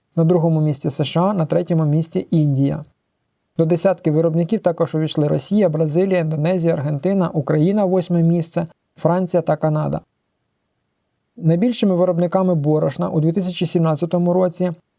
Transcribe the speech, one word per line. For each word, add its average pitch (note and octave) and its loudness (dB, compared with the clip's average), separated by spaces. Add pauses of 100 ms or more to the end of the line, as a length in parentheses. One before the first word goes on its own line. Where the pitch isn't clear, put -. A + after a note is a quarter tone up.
(160)
на E3 4
другому E3 2
місці D3+ -2
С D3 -2
Ш D#3+ -2
А, G3 2
на E3 0
третьому E3+ 0
місці E3 -2
Індія. D3 0 (720)
До E3 2
десятки F3 0
виробників E3 0
також E3 -2
увійшли D#3 -2
Росія, F3+ 0
Бразилія, E3 0
Індонезія, E3 0
Аргентина, D#3+ -2
Україна, E3 0
восьме F3 0
місце, E3 0 (300)
Франція F3 0
та D#3 0
Канада. D3+ -2 (1400)
Найбільшими F#3+ 2
виробниками F3+ 0
борошна D3+ 0
у E3 -2
дві D#3+ 2
тисячі F3+ -4
сімнадцятому E3+ 0
році F3+ 0 (260)